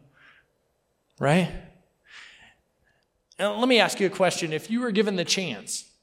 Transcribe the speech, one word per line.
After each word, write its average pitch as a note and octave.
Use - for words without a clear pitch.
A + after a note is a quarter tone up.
right? D#3
Now, G#3
let B3
me B3
ask F3+
you G3
a E3+
question. E3+
If D#3
you A#3
were B3
given G3+
the E3+
chance, D#3+